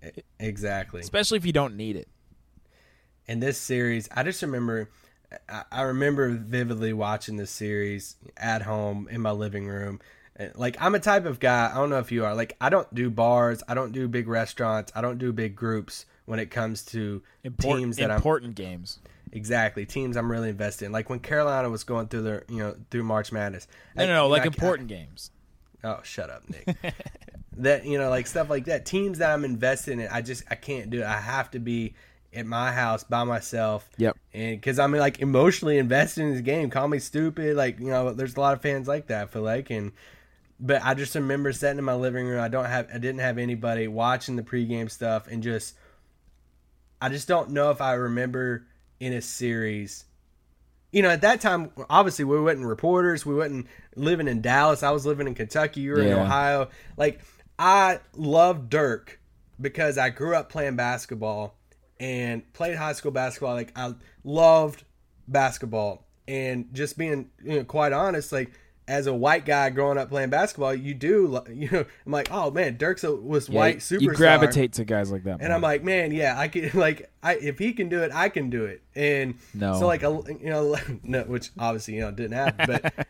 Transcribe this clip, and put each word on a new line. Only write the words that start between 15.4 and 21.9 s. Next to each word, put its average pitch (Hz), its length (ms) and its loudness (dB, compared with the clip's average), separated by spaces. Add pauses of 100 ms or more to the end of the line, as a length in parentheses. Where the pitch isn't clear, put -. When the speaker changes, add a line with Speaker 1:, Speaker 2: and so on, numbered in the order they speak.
Speaker 1:
groups 110 500 -6 (200)
when 110 140 -6
it 107 100 -6
comes 110 380 -6
to 104 340 -6 (220)
Speaker 2:
Import-, 131 360 -2
Speaker 1:
teams 120 180 -4
that 113 140 0
I'm 107 60 0
Speaker 2:
important 120 380 0
games. 92 440 -12 (360)
Speaker 1:
Exactly. 107 500 -2
Teams 127 320 -4
I'm 117 140 -2
really 113 180 -2
invested 104 360 -6
in. 101 60 -8
Like 110 180 -4
when 123 100 -6
Carolina 139 500 0
was 113 140 -6
going 117 240 -4